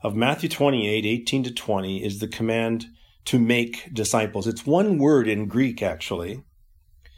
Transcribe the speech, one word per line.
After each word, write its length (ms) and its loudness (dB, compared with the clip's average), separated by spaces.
of 140 -4
Matthew 340 0
twenty-eight, 560 0
eighteen 380 -2
to 100 -6
twenty 500 -4
is 160 -6
the 80 -4
command 580 -2
to 140 2
make 540 0
disciples. 540 0
It's 180 -6
one 320 4
word 300 6
in 200 0
Greek, 340 0
actually, 600 -6